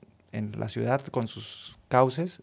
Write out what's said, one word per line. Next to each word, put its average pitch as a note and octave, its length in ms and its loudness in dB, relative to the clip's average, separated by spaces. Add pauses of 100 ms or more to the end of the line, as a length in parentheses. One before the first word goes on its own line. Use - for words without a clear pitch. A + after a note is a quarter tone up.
(320)
en G#2+ 260 -4
la A2 120 -2
ciudad A#2 380 0
con A#2+ 200 -2
sus - 500 -12 (100)
cauces, C3 560 4